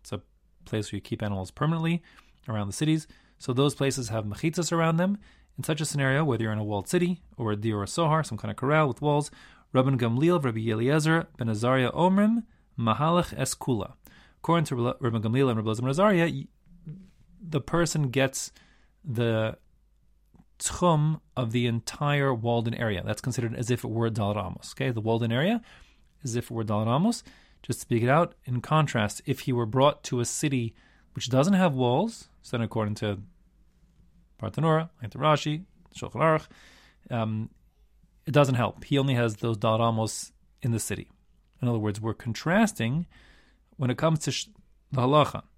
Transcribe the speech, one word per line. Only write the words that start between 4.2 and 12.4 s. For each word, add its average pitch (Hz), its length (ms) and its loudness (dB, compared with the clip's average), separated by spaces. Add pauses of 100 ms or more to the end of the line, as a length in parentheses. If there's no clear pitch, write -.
mechitzas 156 460 -2
around 165 260 2
them. 196 220 0 (360)
In - 80 -10
such 156 160 -2
a 156 60 -2
scenario, 139 380 0
whether 117 200 0
you're 110 80 0
in 107 60 -2
a 107 60 -4
walled 104 240 -4
city 175 340 0 (160)
or 110 140 -2
a 104 40 2
deer 107 220 -2
or 101 60 -2
a - 20 -2
sahar, 156 400 0
some 107 140 -8
kind 107 100 -8
of 104 80 -6
corral 151 300 2
with 127 160 -4
walls, 147 260 2 (420)
Rabban 131 280 2
Gamliel, 139 440 2
Rabbi 113 180 -2
Eliezer, 147 680 2 (100)
Ben 117 100 -2
Azariah, 120 440 2
Omrim, 202 520 2 (360)